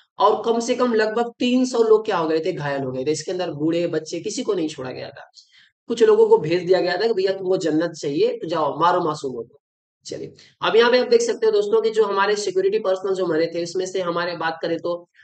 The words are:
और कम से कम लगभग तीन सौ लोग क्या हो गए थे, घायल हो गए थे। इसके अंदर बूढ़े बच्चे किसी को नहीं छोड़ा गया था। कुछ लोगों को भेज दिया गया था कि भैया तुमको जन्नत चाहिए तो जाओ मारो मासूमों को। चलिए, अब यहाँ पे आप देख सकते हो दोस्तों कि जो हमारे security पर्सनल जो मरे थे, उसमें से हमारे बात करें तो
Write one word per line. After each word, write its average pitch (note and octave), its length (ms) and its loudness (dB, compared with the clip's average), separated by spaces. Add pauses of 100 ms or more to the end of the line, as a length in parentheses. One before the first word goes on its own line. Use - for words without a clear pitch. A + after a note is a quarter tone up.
(180)
और G#3 260 4
कम A#3 160 0
से B3 160 -2
कम B3 180 2
लगभग A3 440 0
तीन B3+ 280 2
सौ A#3 180 0
लोग A3 200 6
क्या G3+ 140 -2
हो D#3+ 100 0
गए D#3+ 120 0
थे, F3 120 -2
घायल C#3+ 300 -4
हो C3 100 -6
गए C3 120 -6
थे। D3+ 80 0
इसके D#3 200 -6
अंदर F3+ 220 -4
बूढ़े E3 340 0
बच्चे E3 320 -6
किसी G#3+ 220 -6
को G#3+ 120 -2
नहीं E3 140 -2
छोड़ा C3 220 -10
गया B2+ 200 -12
था। - 200 -20 (600)
कुछ A#3 120 -2
लोगों G#3+ 260 8
को D3+ 100 8
भेज E3 240 -2
दिया F3 180 2
गया F3+ 160 -2
था A3 100 0
कि A#3 80 2
भैया F#3+ 180 0
तुमको F#3+ 260 -2
जन्नत D#3+ 340 0
चाहिए D#3+ 360 -2 (100)
तो - 100 -10
जाओ D3+ 300 -2
मारो F#3+ 220 2
मासूमों C#3+ 420 -6
को। - 160 -20 (480)
चलिए, - 260 -12 (300)
अब F3 140 0
यहाँ A#3+ 140 6
पे B3+ 80 4
आप A#3 100 0
देख A#3 140 6
सकते A3+ 240 0
हो G#3+ 60 4
दोस्तों G#3 300 2
कि A3 80 0
जो G#3 140 2
हमारे G3+ 320 0
security G3 420 0
पर्सनल F#3+ 360 -2
जो F#3 120 -2
मरे E3 200 0
थे, E3+ 160 -6
उसमें F#3 240 -4
से F#3+ 160 -4
हमारे F3 340 -4
बात E3 260 -4
करें E3 160 -2
तो F3 160 -4 (300)